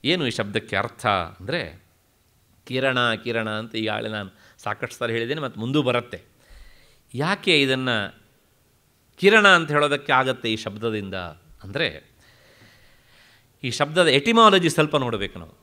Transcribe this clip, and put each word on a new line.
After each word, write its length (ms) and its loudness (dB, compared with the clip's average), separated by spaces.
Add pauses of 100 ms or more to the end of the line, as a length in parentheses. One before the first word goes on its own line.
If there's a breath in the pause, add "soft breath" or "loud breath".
ಏನು 220 0
ಈ 40 0
ಶಬ್ದಕ್ಕೆ 460 -6
ಅರ್ಥ 300 -4
ಅಂದರೆ, 760 -4 (800)
ಕಿರಣ, 480 0
ಕಿರಣ 360 -4
ಅಂತ 240 -8
ಈಗಾಗಲೇ 340 -4
ನಾನು 220 -8 (320 soft breath)
ಸಾಕಷ್ಟು 340 -8
ಸಲ 140 -4
ಹೇಳಿದ್ದೇನೆ, 300 -4
ಮತ್ತು 200 -8
ಮುಂದೂ 220 0
ಬರುತ್ತೆ. 400 -4 (920 soft breath)
ಯಾಕೆ 480 0
ಇದನ್ನು 520 -2 (1040)
ಕಿರಣ 300 6
ಅಂತ 220 6
ಹೇಳೋದಕ್ಕೆ 420 0
ಆಗತ್ತೆ 400 0
ಈ 40 0
ಶಬ್ದದಿಂದ 580 -6 (480)
ಅಂದರೆ, 540 -8 (1500 soft breath)
ಈ 60 -4
ಶಬ್ದದ 360 2
ಎಟಿಮಾಲಜಿ 600 6
ಸ್ವಲ್ಪ 280 0
ನೋಡಬೇಕು 420 -2
ನಾವು. 240 -18